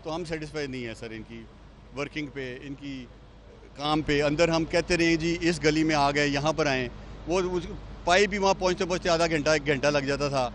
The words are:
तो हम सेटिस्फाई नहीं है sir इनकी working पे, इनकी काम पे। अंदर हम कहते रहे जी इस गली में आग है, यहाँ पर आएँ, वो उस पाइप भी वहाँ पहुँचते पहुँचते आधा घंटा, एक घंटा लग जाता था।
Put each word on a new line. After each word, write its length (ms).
तो 60
हम 140
सेटिस्फाई 440
नहीं 160
है 100
sir 200
इनकी 320
working 320
पे, 400
इनकी 360
काम 240
पे। 200
अंदर 280
हम 160
कहते 300
रहे 220
जी 180
इस 280
गली 200
में 120
आग 220
है, 120
यहाँ 240
पर 140
आएँ, 220
वो 140
उस 260
पाइप 240
भी 80
वहाँ 180
पहुँचते 300
पहुँचते 240
आधा 180
घंटा, 280
एक 100
घंटा 240
लग 160
जाता 240
था। 260